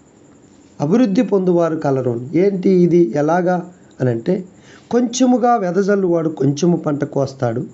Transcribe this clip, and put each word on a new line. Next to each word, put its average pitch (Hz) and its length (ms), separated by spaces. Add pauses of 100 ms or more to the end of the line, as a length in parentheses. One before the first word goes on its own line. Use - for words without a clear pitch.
(800)
అభివృద్ధి 196 420
పొందువారు 175 540
కలరు. 127 580
ఏంటి 190 360
ఇది, 175 460
ఎలాగా 175 560 (280)
అనంటే, 135 440 (460)
కొంచెముగా 247 680
వెదజల్లువాడు 185 720
కొంచెము 160 480
పంట 143 280
కోస్తాడు 123 680